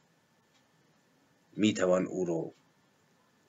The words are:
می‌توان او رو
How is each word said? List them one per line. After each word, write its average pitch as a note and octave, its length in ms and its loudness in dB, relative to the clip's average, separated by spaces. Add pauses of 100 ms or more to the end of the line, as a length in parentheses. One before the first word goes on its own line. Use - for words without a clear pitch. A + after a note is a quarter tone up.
(1600)
می‌توان F#2 500 2
او F#2 200 -4
رو E2 280 -4 (960)